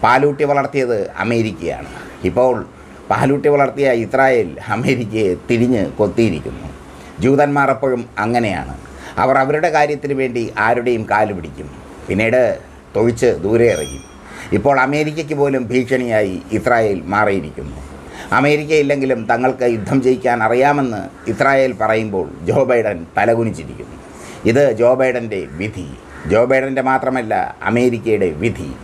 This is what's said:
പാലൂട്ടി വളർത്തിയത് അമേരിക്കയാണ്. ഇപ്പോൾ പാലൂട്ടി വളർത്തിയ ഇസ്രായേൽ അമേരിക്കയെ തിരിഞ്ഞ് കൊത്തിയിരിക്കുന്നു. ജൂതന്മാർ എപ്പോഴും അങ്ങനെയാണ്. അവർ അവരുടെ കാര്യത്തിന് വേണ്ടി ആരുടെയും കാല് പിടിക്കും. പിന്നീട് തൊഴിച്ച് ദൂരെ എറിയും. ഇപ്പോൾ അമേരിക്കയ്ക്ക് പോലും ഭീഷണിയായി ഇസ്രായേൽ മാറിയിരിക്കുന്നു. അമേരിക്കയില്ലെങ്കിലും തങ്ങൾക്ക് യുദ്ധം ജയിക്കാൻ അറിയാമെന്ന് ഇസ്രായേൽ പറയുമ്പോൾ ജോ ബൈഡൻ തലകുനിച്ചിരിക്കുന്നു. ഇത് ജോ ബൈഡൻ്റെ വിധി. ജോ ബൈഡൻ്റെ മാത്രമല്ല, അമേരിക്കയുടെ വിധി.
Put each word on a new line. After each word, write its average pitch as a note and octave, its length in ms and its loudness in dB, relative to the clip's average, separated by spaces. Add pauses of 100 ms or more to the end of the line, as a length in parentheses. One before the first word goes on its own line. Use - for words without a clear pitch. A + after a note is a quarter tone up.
പാലൂട്ടി C#3 400 4
വളർത്തിയത് C3+ 680 0 (120)
അമേരിക്കയാണ്. G2 680 -2 (380)
ഇപ്പോൾ B2 260 2 (540)
പാലൂട്ടി C3+ 460 2
വളർത്തിയ C#3 360 2 (120)
ഇസ്രായേൽ B2+ 460 2 (260)
അമേരിക്കയെ A2 600 0 (140)
തിരിഞ്ഞ് A#2+ 360 2 (140)
കൊത്തിയിരിക്കുന്നു. G#2 680 -2 (540)
ജൂതന്മാർ C#3 500 2
എപ്പോഴും B2+ 460 -2
അങ്ങനെയാണ്. G#2 680 -2 (320)
അവർ B2+ 200 2
അവരുടെ D3 320 2
കാര്യത്തിന് D3 440 0
വേണ്ടി A#2+ 460 -2
ആരുടെയും A#2 500 2
കാല് G#2 240 2
പിടിക്കും. D2+ 360 -12 (380)
പിന്നീട് A2 520 2 (340)
തൊഴിച്ച് A#2 360 2 (140)
ദൂരെ A2+ 300 4
എറിയും. C#2+ 300 -6 (540)
ഇപ്പോൾ C3+ 220 4
അമേരിക്കയ്ക്ക് D3+ 600 0
പോലും C3+ 280 0
ഭീഷണിയായി A#2+ 680 0 (220)
ഇസ്രായേൽ A2+ 420 2 (140)
മാറിയിരിക്കുന്നു. F#2 640 -2 (600)
അമേരിക്കയില്ലെങ്കിലും C#3+ 840 2 (120)
തങ്ങൾക്ക് B2 420 0
യുദ്ധം A2 320 -2
ജയിക്കാൻ B2 380 2
അറിയാമെന്ന് B2 580 2 (300)
ഇസ്രായേൽ C3+ 400 4 (100)
പറയുമ്പോൾ A2 460 0 (200)
ജോ A2+ 120 2 (100)
ബൈഡൻ G#2+ 300 2 (180)
തലകുനിച്ചിരിക്കുന്നു. A2+ 760 -2 (560)
ഇത് C3+ 120 4 (160)
ജോ A#2 100 6 (100)
ബൈഡൻ്റെ A#2+ 420 -2 (180)
വിധി. G2 280 -8 (440)
ജോ G#2+ 140 6
ബൈഡൻ്റെ C3 460 2
മാത്രമല്ല, B2+ 420 0 (360)
അമേരിക്കയുടെ A2 600 2 (140)
വിധി. F#2 260 -4 (140)